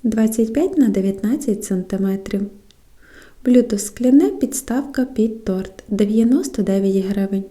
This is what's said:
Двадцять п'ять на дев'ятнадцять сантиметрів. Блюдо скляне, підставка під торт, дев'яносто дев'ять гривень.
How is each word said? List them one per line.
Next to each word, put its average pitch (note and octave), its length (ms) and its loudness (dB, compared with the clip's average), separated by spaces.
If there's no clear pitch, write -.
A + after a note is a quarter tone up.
Двадцять A3 500 0
п'ять E4 260 0
на B3 100 4
дев'ятнадцять G3+ 760 -2
сантиметрів. G3 840 -4
Блюдо B3 340 4
скляне, C#4 520 4
підставка C4 760 -4
під A3 400 -2
торт, F#3+ 440 -6
дев'яносто A3 720 0
дев'ять G3 420 2
гривень. G3 460 -2